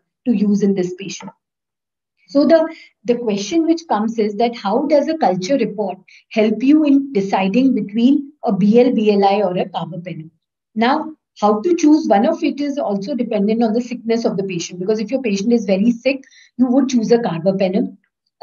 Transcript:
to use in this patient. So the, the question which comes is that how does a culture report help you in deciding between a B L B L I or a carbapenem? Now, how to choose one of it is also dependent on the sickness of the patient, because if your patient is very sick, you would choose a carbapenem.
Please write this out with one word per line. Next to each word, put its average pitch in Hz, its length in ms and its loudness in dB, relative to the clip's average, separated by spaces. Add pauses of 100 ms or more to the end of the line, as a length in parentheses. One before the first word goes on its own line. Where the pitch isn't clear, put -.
(260)
to 233 100 0
use 202 260 0
in 196 120 2
this 180 200 -2
patient. 196 360 -14 (1000)
So 285 180 2
the, 320 280 4 (300)
the 233 120 0
question 233 500 -2
which 330 220 0
comes 220 300 -2
is 208 180 -2
that 233 200 0
how 233 300 -2
does 285 220 2
a 320 100 -2
culture 185 380 0
report 196 420 -4 (320)
help 220 320 0
you 302 220 4
in 277 280 2
deciding 208 640 0
between 233 580 0 (120)
a 233 80 0
B 208 280 4
L 247 120 4
B 214 200 2
L 202 120 4
I 196 160 2
or 180 160 0
a 190 100 -2
carbapenem? 170 640 -12 (440)
Now, 269 400 -2 (260)
how 214 220 2
to 349 140 2
choose 311 300 4
one 220 200 4
of 330 180 -2
it 277 160 -2
is 285 180 -4
also 202 360 -4
dependent 220 480 -2
on 220 100 0
the 233 80 0
sickness 233 440 -4
of 175 120 0
the 196 80 -4
patient, 180 340 -8
because 214 220 -2
if 208 100 -6
your 262 120 -2
patient 208 300 -2
is 226 120 2
very 196 260 2
sick, 269 320 -2 (360)
you 254 80 4
would 254 240 2
choose 226 220 0
a 233 60 4
carbapenem. 190 760 -2 (460)